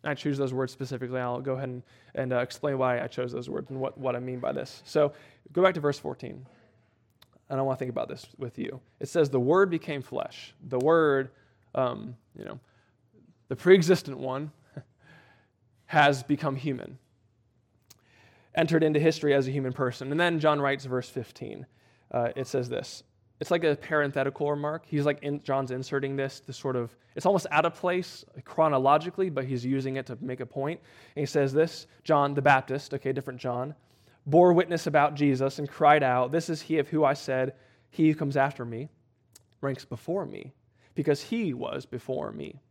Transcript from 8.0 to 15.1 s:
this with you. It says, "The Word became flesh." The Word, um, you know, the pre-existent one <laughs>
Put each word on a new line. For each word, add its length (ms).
this 180
with 200
you. 220
It 100
says, 200
"The 100
Word 300
became 320
flesh." 540
The 120
Word, 500
um, 400
you 100
know, 140
the 60
pre-existent 640
one 340
<laughs> 60